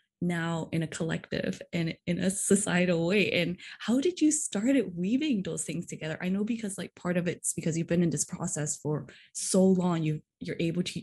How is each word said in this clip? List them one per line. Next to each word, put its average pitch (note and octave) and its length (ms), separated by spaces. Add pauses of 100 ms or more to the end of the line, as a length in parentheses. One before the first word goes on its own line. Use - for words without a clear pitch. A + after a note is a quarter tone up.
(240)
now E3 480
in E3 120
a D#3 40
collective - 720 (140)
and E3 320
in F3 140
a F3+ 100
societal F3+ 800
way? F#3+ 240
And F3 280 (200)
how B3 200
did F4+ 220
you D4+ 100
start B3 440
it F#3 200
weaving A3+ 480
those D#3+ 220
things E3 220
together? D#3 340
I F3+ 80
know G3 160
because, A3 320
like, - 180
part F3 220
of F3 100
it's - 260
because D#3+ 240
you've E3 100
been F3 160
in E3 80
this - 140
process D3+ 520
for D3 300 (260)
so - 320
long, F3 380
you, D#3 180 (180)
you're F3 200
able E3+ 240
to, - 200